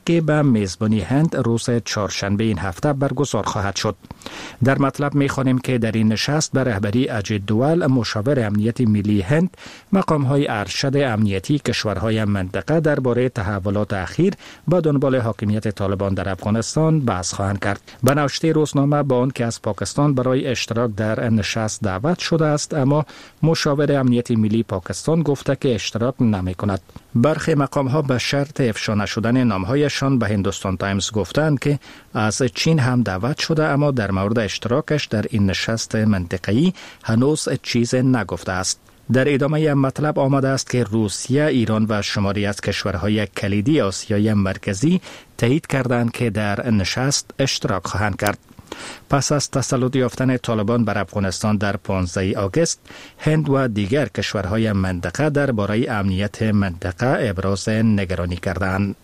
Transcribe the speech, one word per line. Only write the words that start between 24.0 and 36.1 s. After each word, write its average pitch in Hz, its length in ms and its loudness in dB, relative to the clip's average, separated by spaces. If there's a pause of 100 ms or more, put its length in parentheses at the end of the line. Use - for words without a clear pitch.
ملی 110 320 2
پاکستان 143 580 -2
گفته 143 340 0
که 127 200 0
اشتراک 117 460 -2
نمی‌کند. 95 600 0 (340)
برخی 151 400 4
مقام‌ها 139 460 2
به 131 160 0
شرط 143 440 -2
افشا 113 320 0
نشدن 110 500 2
نام‌هایشان 127 760 2
به 107 80 0
هندوستان 98 500 0
تایمز 98 340 -2
گفتند 139 480 2
که 143 200 0 (340)
از 110 280 0 (140)
چین 160 240 2
هم 123 240 2
دعوت 104 360 -2
شده، 156 260 0
اما 147 260 2
در 104 200 -2
مورد 101 280 0
اشتراکش 123 640 -2
در 107 240 -2
این 101 200 2
نشست 113 460 -4
منطقه‌ای 107 800 0 (300)